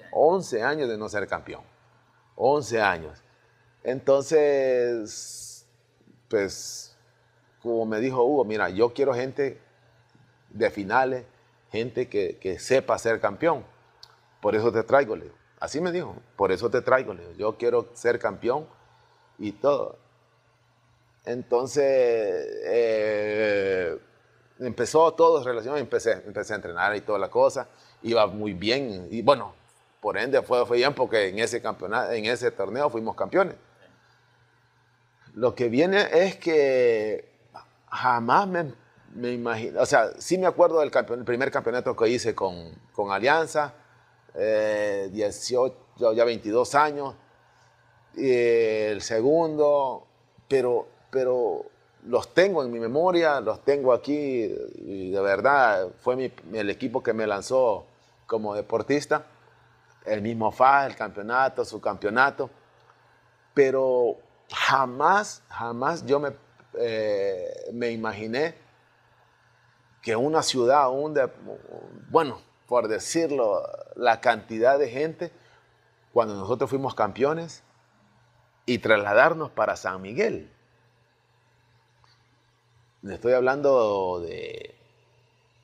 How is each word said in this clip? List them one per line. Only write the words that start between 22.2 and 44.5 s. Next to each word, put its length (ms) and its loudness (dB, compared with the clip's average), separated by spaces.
eh, 1300 0
empezó 520 2
todo 280 4
en 40 -6
relación, 320 -6
empecé, 360 -2
empecé 300 -8
a 20 -4
entrenar 400 -2
y 60 -8
toda 160 -2
la 100 -2
cosa. 400 0
Iba 260 4
muy 260 -6
bien. 560 -4
Y 100 -6
bueno, 340 2
por 160 -4
ende 240 2
fue, 240 2
fue 140 2
bien 160 2
porque 340 0
en 100 -6
ese 220 -2
campeonato, 520 -4
en 120 -4
ese 260 -2
torneo 380 -4
fuimos 260 -6
campeones. 420 -2
Lo 220 2
que 120 0
viene 440 2
es 240 4
que 920 2
jamás 580 2
me, 260 -4
me 180 -6
imagino, 480 -4
o 60 4
sea, 320 4
sí 200 -2
me 80 0
acuerdo 320 4
del 140 0
campeon-, 260 -2
el 60 -12
primer 260 0
campeonato 460 -2
que 120 2
hice 280 -2
con, 340 -6
con 180 -4
Alianza, 640 0
eh, 720 0